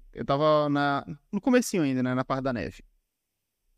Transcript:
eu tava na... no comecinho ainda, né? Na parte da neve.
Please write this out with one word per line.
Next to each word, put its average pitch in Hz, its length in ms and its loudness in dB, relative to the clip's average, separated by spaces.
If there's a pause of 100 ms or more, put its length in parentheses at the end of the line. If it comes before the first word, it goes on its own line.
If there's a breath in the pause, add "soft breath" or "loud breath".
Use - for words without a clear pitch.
(140)
eu - 100 -8
tava 151 460 2
na... 143 360 0 (260)
no 202 100 -4
comecinho 247 420 2
ainda, 131 180 0
né? 127 140 -2
Na 131 80 0
parte 135 200 -4
da 131 100 -2
neve. 95 280 -8 (960)